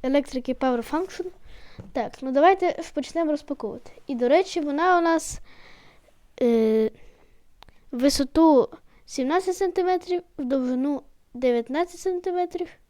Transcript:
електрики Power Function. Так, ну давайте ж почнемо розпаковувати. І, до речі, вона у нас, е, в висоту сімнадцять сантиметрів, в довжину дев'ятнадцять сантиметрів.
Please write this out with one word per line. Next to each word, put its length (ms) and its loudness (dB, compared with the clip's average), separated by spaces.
електрики 500 -2
Power 380 -2
Function. 340 -4
Так, 280 -6
ну 100 -6
давайте 520 4
ж 100 -16
почнемо 380 -2
розпаковувати. 600 -8
І, 80 -4
до 140 0
речі, 320 2
вона 360 2
у 40 4
нас, 380 0
е, 500 2
в 80 -6
висоту 680 4
сімнадцять 520 -2
сантиметрів, 640 -2
в 80 -6
довжину 580 -2
дев'ятнадцять 680 -2
сантиметрів. 680 -4